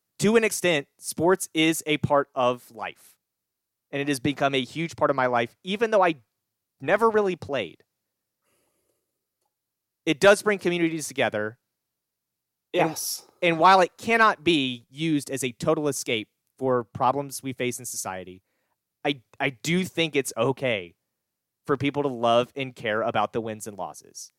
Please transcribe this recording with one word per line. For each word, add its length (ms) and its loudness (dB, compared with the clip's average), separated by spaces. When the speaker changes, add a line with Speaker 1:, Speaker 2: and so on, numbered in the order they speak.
Speaker 1:
to 180 2
an 80 4
extent, 420 0
sports 560 0
is 320 2
a 120 0
part 360 0
of 380 -2
life. 440 -14
And 100 -4
it 60 -4
has 140 -2
become 340 0
a 80 2
huge 320 -8
part 140 2
of 80 -2
my 80 2
life, 360 -2
even 300 -2
though 100 4
I 140 2
never 300 2
really 260 2
played. 480 -8
It 160 -2
does 200 8
bring 160 0
communities 520 -2
together. 480 -2
And 180 2
Speaker 2:
Yes. 360 -10
Speaker 1:
and 180 0
while 220 8
it 160 0
cannot 460 2
be 460 0
used 400 -2
as 140 -4
a 80 -4
total 380 0
escape 400 -4
for 280 0
problems 580 -2
we 80 -6
face 260 -6
in 80 -16
society, 560 -10
I, 180 -2
I 120 -2
do 340 -2
think 320 -4
it's 220 -2
okay 580 -2
for 80 0
people 280 -2
to 60 -2
love 460 2
and 180 -8
care 280 -4
about 320 -2
the 80 -2
wins 260 -10
and 100 -14
losses. 600 -14